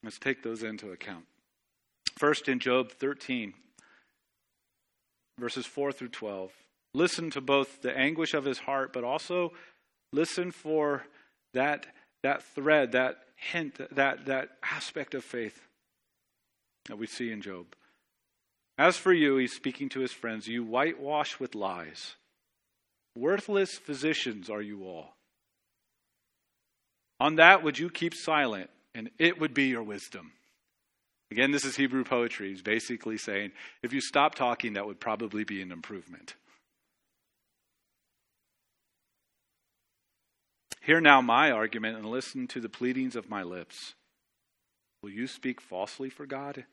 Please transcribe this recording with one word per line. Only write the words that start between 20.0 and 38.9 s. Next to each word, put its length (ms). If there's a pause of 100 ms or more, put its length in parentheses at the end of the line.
his 120
friends, 340
"you 160
whitewash 760
with 160
lies. 600 (1000)
Worthless 640
physicians 720
are 100
you 240
all. 300 (2000)
On 160
that 280
would 160
you 100
keep 240
silent, 560 (240)
and 240
it 220
would 140
be 120
your 180
wisdom." 480 (1000)
Again, 200
this 140
is 100
Hebrew 280
poetry. 460
He's 120
basically 560
saying, 340 (300)
if 120
you 60
stop 360
talking, 380
that 120
would 140
probably 440
be 180
an 100
improvement. 640 (4000)